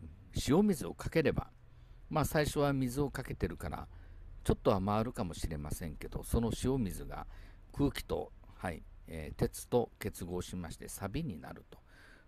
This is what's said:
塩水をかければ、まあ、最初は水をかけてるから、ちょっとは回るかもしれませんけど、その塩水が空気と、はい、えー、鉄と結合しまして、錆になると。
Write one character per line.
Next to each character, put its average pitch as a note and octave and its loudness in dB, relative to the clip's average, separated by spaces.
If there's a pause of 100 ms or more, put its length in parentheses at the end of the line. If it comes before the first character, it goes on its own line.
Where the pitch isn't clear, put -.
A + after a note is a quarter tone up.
(480)
塩 F3 8
水 E3+ 2
を E2 -4
か - -6
け D#3+ 4
れ D#3 6
ば、 C3 -2 (600)
ま D3+ 2
あ、 B2+ 4
最 D3+ 2
初 - 0
は C#3+ 6
水 C3 2
を C#3 2
か B2 -4
け - -6
て - 0
る D#2+ -4
か E2 -4
ら、 - -6 (560)
ち - 6
ょ - 6
っ - 4
と - 6
は F#2+ 6
回 G#2 4
る B2 -2
か A2+ -2
も E2 -2
し - -2
れ D2 -2
ま D2 -4
せ - -2
ん D2 -6
け - -8
ど、 - -6
そ - 2
の A2+ 4 (120)
塩 C3+ 4
水 E2 -2
が D2 -8 (480)
空 C#3+ 2
気 - -6
と、 - -2 (240)
は F#2 -4
い、 D#2 -8 (240)
え D#2 -6
ー、 - -8
鉄 - -2
と - 4
結 - -6
合 F2+ -2
し - -8
ま E2+ -6
し - -12
て、 - -12
錆 A2 -4
に A2 -6
な - -12
る - -14
と。 - -20 (480)